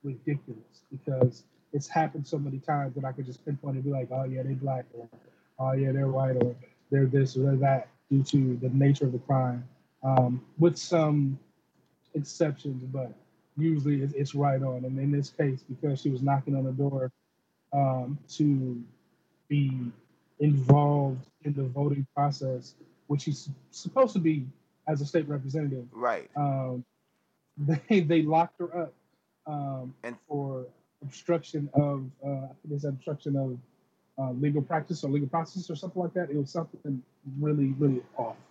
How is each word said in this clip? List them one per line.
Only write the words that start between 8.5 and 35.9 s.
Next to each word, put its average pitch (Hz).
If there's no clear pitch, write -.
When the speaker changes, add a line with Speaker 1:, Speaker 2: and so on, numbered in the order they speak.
Speaker 1:
the 127
nature 139
of 123
the 123
crime, 127
um, 127
with 165
some 147
exceptions, 143
but 131
usually 147
it's, 143
it's 139
right 139
on. 127
And 131
in 139
this 143
case, 135
because 135
she 147
was 127
knocking 139
on 131
the 131
door, 135
um, 135
to 131
be 143
involved 143
in 147
the 139
voting 139
process, 135
which 143
she's -
supposed 240
to 190
be 156
as 151
a 143
state 147
representative, 135
Speaker 2:
Right. 117
Speaker 1:
um, 135
<laughs> -
they, 156
they 160
locked 160
her 175
up, -
um, 135
Speaker 2:
And 120
Speaker 1:
for 139
obstruction 151
of, 143
uh, 139
I -
think 147
it's 143
obstruction 143
of, 131
uh, 131
legal 143
practice 156
or 139
legal 143
process 165
or 160
something 180